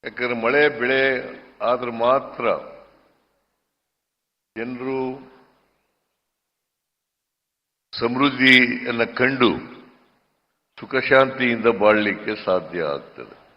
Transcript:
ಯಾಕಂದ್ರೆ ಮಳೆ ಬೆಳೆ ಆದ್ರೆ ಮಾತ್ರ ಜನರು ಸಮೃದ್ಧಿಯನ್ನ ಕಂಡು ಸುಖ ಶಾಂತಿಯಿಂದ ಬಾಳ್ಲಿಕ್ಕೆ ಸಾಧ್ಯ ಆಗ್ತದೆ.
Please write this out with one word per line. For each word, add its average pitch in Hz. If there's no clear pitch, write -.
ಯಾಕಂದ್ರೆ 120
ಮಳೆ 131
ಬೆಳೆ 131
ಆದ್ರೆ 123
ಮಾತ್ರ 127
ಜನರು 127
ಸಮೃದ್ಧಿಯನ್ನ 123
ಕಂಡು 127
ಸುಖ 135
ಶಾಂತಿಯಿಂದ 127
ಬಾಳ್ಲಿಕ್ಕೆ 104
ಸಾಧ್ಯ 90
ಆಗ್ತದೆ. -